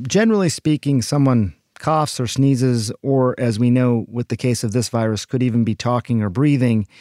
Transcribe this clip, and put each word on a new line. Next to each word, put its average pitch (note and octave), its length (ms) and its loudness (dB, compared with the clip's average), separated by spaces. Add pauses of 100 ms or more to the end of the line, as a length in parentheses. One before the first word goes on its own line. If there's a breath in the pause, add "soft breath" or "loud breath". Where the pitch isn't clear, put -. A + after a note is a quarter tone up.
generally G3 460 2
speaking, C#3+ 540 0
someone B2+ 520 2 (240)
coughs D#3 400 -2
or B2 80 -4
sneezes, B2+ 640 0 (120)
or C3 360 0
as A#2 200 -2
we A#2+ 120 2
know A#2+ 380 2
with A#2 200 -8
the A#2 80 -4
case B2 280 -2
of G#2 80 -4
this A#2 160 -2
virus, A2 380 -2
could B2+ 160 -4
even A#2 200 0
be A2 140 0
talking A#2+ 460 -2
or G#2 80 -2
breathing A#2+ 580 0 (120 loud breath)